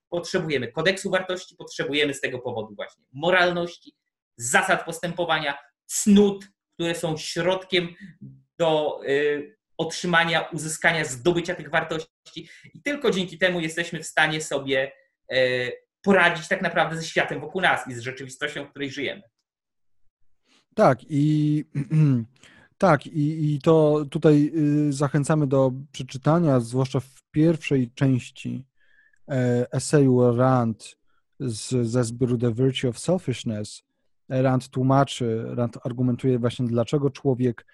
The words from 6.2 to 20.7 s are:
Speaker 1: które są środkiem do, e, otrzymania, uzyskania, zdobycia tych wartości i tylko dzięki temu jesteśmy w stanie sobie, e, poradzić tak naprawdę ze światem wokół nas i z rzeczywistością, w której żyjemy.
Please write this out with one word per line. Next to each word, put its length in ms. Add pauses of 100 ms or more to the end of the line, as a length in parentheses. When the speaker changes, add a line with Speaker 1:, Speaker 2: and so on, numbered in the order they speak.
Speaker 1:
które 200
są 220
środkiem 720 (720)
do, 480
e, 20 (720)
otrzymania, 640
uzyskania, 640
zdobycia 500
tych 160
wartości 800 (260)
i 80
tylko 280
dzięki 280
temu 220
jesteśmy 420
w 40
stanie 340
sobie, 520 (400)
e, 380 (320)
poradzić 460
tak 140
naprawdę 340
ze 80
światem 360
wokół 200
nas 280
i 60
z 60
rzeczywistością, 640
w 60
której 200
żyjemy. 320 (1500)